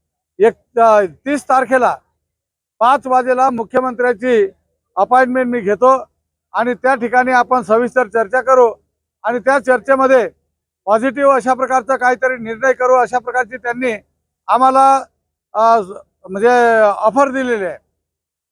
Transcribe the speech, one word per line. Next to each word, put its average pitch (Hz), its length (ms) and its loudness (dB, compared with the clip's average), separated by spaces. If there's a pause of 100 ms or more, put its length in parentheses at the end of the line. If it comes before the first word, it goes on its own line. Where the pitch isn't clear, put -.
(400)
एक, 220 400 0
अ, 220 220 4
तीस 247 420 -6
तारखेला 247 540 0 (840)
पाच 262 280 0
वाजेला 254 420 0
मुख्यमंत्र्याची 240 1000 -2 (460)
अपॉइंटमेंट 247 540 0
मी 240 100 -4
घेतो 240 480 0 (460)
आणि 233 200 -2
त्या 262 220 -2
ठिकाणी 247 360 -2
आपण 247 300 0
सविस्तर 233 460 0
चर्चा 226 340 -2
करू 240 320 4 (500)
आणि 233 160 -4
त्या 269 200 0
चर्चेमध्ये 254 680 0 (560)
पॉझिटिव्ह 262 500 0
अशा 247 180 0
प्रकारचा 254 420 -2
काहीतरी 254 420 -2
निर्णय 226 360 -4
करू, 254 200 0
अशा 247 260 0
प्रकारची 240 380 -6
त्यांनी 240 360 -6 (540)
आम्हाला, 262 560 2 (500)
अ, 226 260 2 (500)
म्हणजे 233 520 2
ऑफर 214 500 0
दिलेली 247 340 -4
आहे. 151 120 -8 (760)